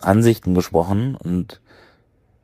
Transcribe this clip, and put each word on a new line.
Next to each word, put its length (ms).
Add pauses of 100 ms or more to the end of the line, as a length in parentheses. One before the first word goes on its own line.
Ansichten 520
gesprochen 640
und 460 (840)